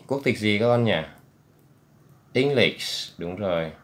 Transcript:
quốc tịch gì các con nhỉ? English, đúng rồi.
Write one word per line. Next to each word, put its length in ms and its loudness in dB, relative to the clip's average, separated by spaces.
quốc 180 -4
tịch 140 0
gì 200 0
các 80 2
con 180 4
nhỉ? 160 2
English, 880 0
đúng 180 -8
rồi. 360 -2